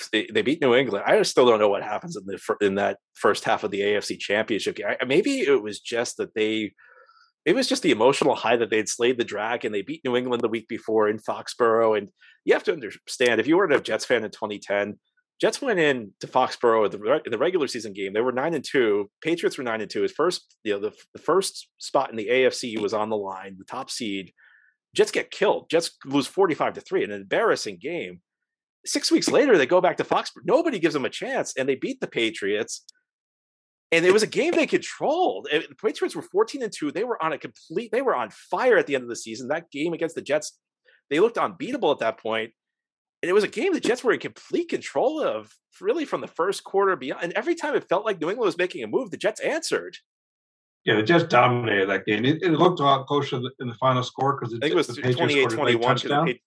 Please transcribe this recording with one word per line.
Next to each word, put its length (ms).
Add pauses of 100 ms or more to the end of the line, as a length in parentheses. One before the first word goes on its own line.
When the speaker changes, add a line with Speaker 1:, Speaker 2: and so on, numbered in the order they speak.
(120)
Speaker 1:
They, 80
they, 120
they 100
beat 180
New 140
England. 320
I 160
still 240
don't 120
know 100
what 140
happens 340
in 100
the 120
fir-, 220
in 160
that 220 (160)
first 300
half 200
of 60
the 120
A 140
F 80
C 120
Championship 600
game. 100 (140)
I, 40
maybe 360
it 220
was 180
just 380
that 160
they, 400 (720)
it 80
was 120
just 160
the 80
emotional 460
high 200
that 140
they 60
had 120
slayed 300
the 60
dragon. 480
They 100
beat 220
New 120
England 260
the 60
week 200
before 400
in 100
Foxborough. 800
And 120 (340)
you 80
have 120
to 80
understand, 680
if 80
you 80
were 80
a 160
Jets 240
fan 200
in 60
twenty 300
ten, 400 (400)
Jets 220
went 160
in 420
to 60
Foxborough 600
at 40
the 80
re-, 260
in 60
the 80
regular 300
season 240
game. 200
They 80
were 120
nine 220
and 100
two. 440 (140)
Patriots 340
were 80
nine 160
and 100
two. 120
His 100
first, 520
you 80
know, 80
the, 120 (200)
the 80
first 480 (100)
spot 320
in 60
the 120
A 180
F 80
C 220
was 160
on 160
the 80
line, 420
the 60
top 260
seed. 420 (640)
Jets 180
get 180
killed. 400
Jets 340
lose 220
forty-five 480
to 60
three, 240
an 80
embarrassing 680
game. 400 (680)
Six 260
weeks 160
later, 300
they 80
go 140
back 180
to 60
Foxborough. 400
Nobody 340
gives 160
them 100
a 60
chance, 460
and 120
they 80
beat 240
the 60
Patriots. 800 (1080)
And 120
it 80
was 100
a 40
game 260
they 140
controlled. 840
And 100
the 120
Patriots 420
were 60
fourteen 400
and 100
two. 180
They 140
were 180
on 100
a 60
complete, 540
they 100
were 140
on 140
fire 460
at 100
the 80
end 100
of 40
the 80
season. 320
That 220
game 220
against 220
the 80
Jets, 360 (520)
they 100
looked 180
unbeatable 540
at 80
that 180
point. 340 (680)
And 80
it 40
was 120
a 40
game 240
the 80
Jets 240
were 80
in 80
complete 480
control 520
of, 320 (280)
really 240
from 160
the 80
first 340
quarter 320
beyond. 300
And 80
every 240
time 180
it 140
felt 160
like 160
New 100
England 160
was 100
making 280
a 20
move, 240
the 60
Jets 240
answered. 560 (880)
Speaker 2:
Yeah, 100
the 80
Jets 220
dominated 680
that 160
game. 180
It, 180
it 100
looked 260
a 60
lot 220
closer 300
in 60
the, 160
in 100
the 60
final 300
score 340
'cause 120
the 80
Speaker 1:
I 20
think 120
it 40
was 100
Speaker 2:
the 80
Patriots 220
scored 140
a 40
late 80
Speaker 1:
twenty-eight 140
twenty-one 380
'cause 80
the 60
Speaker 2:
touchdown. 180
Speaker 1:
Pa-, 200